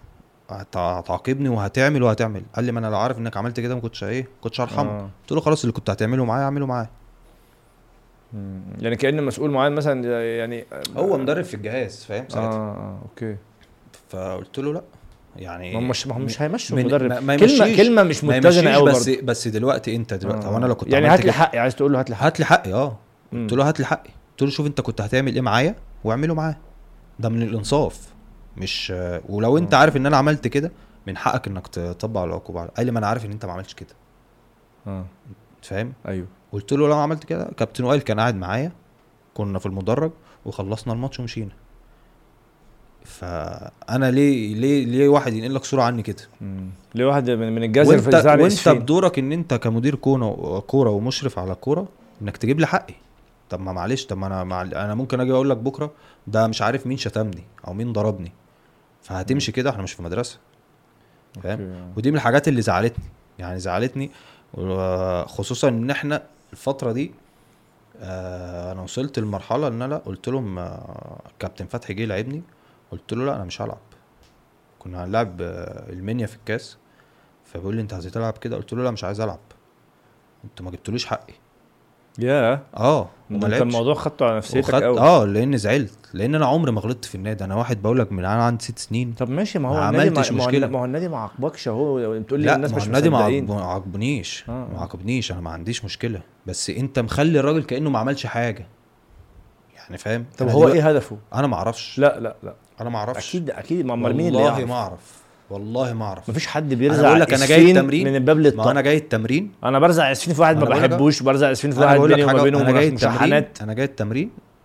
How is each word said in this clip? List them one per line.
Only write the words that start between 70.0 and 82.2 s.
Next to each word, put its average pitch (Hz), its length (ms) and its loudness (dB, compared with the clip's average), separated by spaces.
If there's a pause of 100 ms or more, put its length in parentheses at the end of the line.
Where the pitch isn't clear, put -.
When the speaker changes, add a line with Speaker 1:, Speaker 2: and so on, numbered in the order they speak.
Speaker 1:
لهم، 117 300 -6
آه، 90 600 -14 (180)
كابتن 92 280 -12
فتحي 117 280 -10
جه 101 80 -6
يلعبني، 117 400 -6 (480)
قلت - 220 -12
له: 117 120 -4
"لا، 139 120 -4
أنا 98 80 -10
مش 90 180 -12
هلعب." 110 160 -8 (1000)
كنا 90 260 -12
هنلعب، 98 360 -2
آه، 87 520 -12
المنيا 104 340 -6
في - 100 -14
الكاس، - 400 -10 (680)
فبيقول 95 300 -8
لي: 113 80 -4
"أنت 104 120 -10
هتلعب 110 440 -6
كده؟" 117 180 -8
قلت - 160 -12
له: 120 120 -4
"لا، 127 60 0
مش 107 140 -8
عايز 101 160 -6
ألعب. 101 200 -6 (1040)
أنتوا 107 200 -18
ما 92 60 -10
جبتوليش 98 360 -8
حقي." - 280 -8 (840)
Speaker 2:
ياه. 127 420 2 (160)